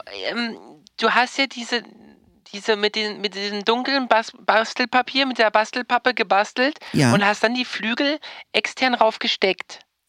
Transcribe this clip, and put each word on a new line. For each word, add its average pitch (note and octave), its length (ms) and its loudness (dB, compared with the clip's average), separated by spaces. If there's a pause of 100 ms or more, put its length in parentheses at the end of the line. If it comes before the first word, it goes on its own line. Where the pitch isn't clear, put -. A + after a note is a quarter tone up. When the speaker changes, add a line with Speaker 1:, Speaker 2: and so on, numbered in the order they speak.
(300)
Speaker 1:
ähm, A3+ 260 -6 (440)
du A3+ 100 2
hast A#3 280 0
ja C4+ 80 2
diese, A#3 360 -6 (680)
diese G3+ 240 0
mit G#3 200 0
den, G#3+ 240 -4
mit G3 140 -4
diesem G3+ 300 -6
dunklen B3+ 440 0
Bas-, A3+ 240 2 (120)
Bastelpapier, B3 800 0
mit B3+ 140 -2
der A3 120 4
Bastelpappe A#3+ 640 0
gebastelt G#3+ 640 0 (140)
Speaker 2:
Ja. C#3 220 4
Speaker 1:
und G3+ 100 2
hast G#3 200 0
dann A3+ 100 2
die B3+ 100 -2
Flügel C#4 540 -2 (340)
extern B3 420 0
raufgesteckt. - 840 0 (300)